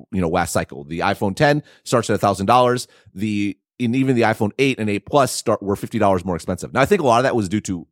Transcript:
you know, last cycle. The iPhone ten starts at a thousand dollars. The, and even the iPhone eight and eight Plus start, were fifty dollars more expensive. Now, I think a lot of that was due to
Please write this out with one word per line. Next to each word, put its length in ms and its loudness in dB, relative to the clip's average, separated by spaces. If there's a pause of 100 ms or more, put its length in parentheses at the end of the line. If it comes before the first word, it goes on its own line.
(120)
you 80 -2
know, 100 0
last 220 0
cycle. 320 -6
The 160 -10
iPhone 380 -2
ten 260 2 (220)
starts 240 0
at 60 0
a 40 -2
thousand 280 0
dollars. 400 2 (280)
The, 420 -4 (220)
and 160 0
even 200 2
the 80 2
iPhone 340 0
eight 220 0
and 100 -2
eight 160 -4
Plus 260 2
start, 300 -2
were 140 -2
fifty 240 -6
dollars 260 2
more 100 -2
expensive. 380 -8
Now, 80 2
I 60 4
think 120 2
a 60 -2
lot 140 4
of 60 2
that 100 0
was 120 0
due 140 -2
to 300 -8